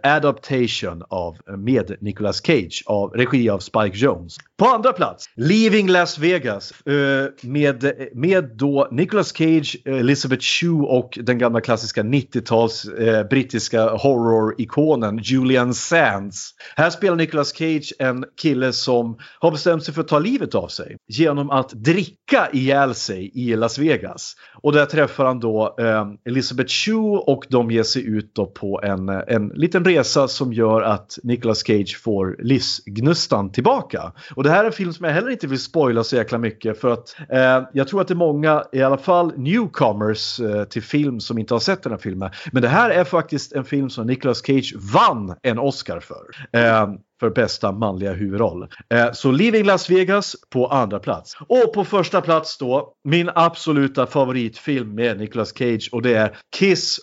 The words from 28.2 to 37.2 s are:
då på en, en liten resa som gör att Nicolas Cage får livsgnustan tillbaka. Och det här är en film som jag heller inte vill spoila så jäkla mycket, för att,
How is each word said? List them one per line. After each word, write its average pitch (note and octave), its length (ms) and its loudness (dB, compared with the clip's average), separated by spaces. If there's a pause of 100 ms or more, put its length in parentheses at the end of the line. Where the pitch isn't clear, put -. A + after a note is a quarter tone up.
då G#2 100 0
på G2 380 -8
en, F#2+ 260 -4
en G#2 380 -2
liten E3+ 380 0
resa C#3+ 420 4
som B2+ 260 -6
gör A2 280 2
att G#2 420 -4
Nicolas A#2+ 420 -2
Cage G2+ 380 0
får G2 360 -2
livsgnustan A#2 1120 0
tillbaka. B2 600 -2 (240)
Och C3+ 80 -2
det C#3+ 60 4
här F3+ 120 6
är A3 40 4
en A3+ 80 0
film F3+ 200 -6
som E3+ 120 -10
jag D3+ 80 0
heller A3 160 0
inte A#3 180 -6
vill C3+ 140 -4
spoila B2 420 0
så B2+ 120 -2
jäkla A#2 220 0
mycket, A2 440 -4
för B2+ 120 2
att, - 220 -8 (140)